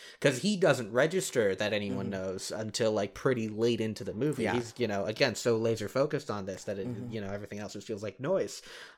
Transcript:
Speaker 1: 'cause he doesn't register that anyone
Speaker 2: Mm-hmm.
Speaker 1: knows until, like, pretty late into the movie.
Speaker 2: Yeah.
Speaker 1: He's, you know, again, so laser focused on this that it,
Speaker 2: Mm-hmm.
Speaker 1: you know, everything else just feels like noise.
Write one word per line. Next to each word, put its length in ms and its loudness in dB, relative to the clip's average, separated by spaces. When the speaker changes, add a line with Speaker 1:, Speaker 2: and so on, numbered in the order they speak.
Speaker 1:
'cause 200 4
he 180 2
doesn't 340 4
register 640 4
that 180 0
anyone 360 -2
Speaker 2:
Mm-hmm. 140 -4
Speaker 1:
knows 260 -4
until, 420 0
like, 220 0
pretty 360 0
late 320 2
into 220 -2
the 120 -4
movie. 300 0
Speaker 2:
Yeah. 100 2
Speaker 1:
He's, 220 -2
you 100 2
know, 180 0
again, 300 2
so 220 2
laser 300 0
focused 440 0
on 160 -4
this 160 -8
that 160 -4
it, 80 -4
Speaker 2:
Mm-hmm. 260 -8
Speaker 1:
you 80 -4
know, 100 -6
everything 280 -8
else 140 -8
just 120 -12
feels 160 -6
like 180 -8
noise. 440 0